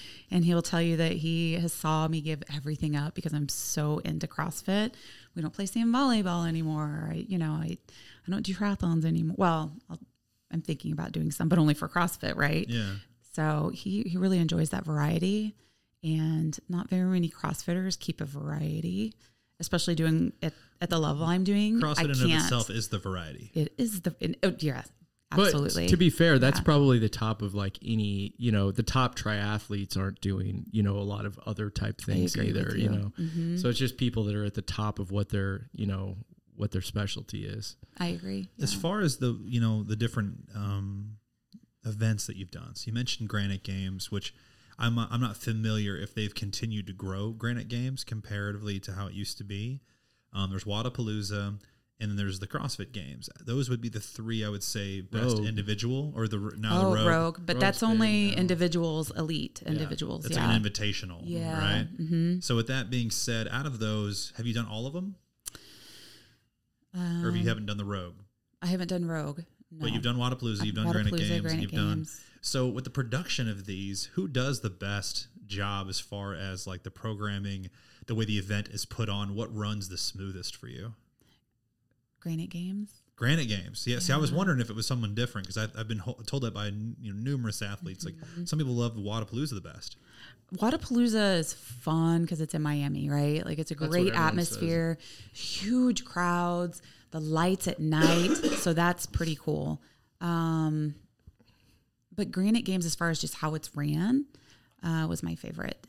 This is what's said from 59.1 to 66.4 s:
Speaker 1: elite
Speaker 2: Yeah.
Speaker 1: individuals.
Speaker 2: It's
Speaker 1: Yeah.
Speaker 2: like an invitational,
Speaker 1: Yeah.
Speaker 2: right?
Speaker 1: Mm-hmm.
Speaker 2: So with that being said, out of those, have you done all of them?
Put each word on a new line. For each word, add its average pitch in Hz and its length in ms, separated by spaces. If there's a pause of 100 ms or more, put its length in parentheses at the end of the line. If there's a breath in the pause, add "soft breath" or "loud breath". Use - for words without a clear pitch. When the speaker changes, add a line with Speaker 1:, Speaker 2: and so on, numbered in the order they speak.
Speaker 1:
elite 160 480
Speaker 2:
Yeah. - 80
Speaker 1:
individuals. 156 540
Speaker 2:
It's - 100
Speaker 1:
Yeah. - 120
Speaker 2:
like 113 100
an 110 60
invitational, 98 600
Speaker 1:
Yeah. 165 360
Speaker 2:
right? 202 280 (140)
Speaker 1:
Mm-hmm. 170 380
Speaker 2:
So 139 160
with 113 120
that 131 220
being 120 220
said, 113 380
out 135 180
of 127 100
those, 107 600
have 113 100
you 110 80
done 117 100
all 107 220
of 139 60
them? 185 220 (1800 loud breath)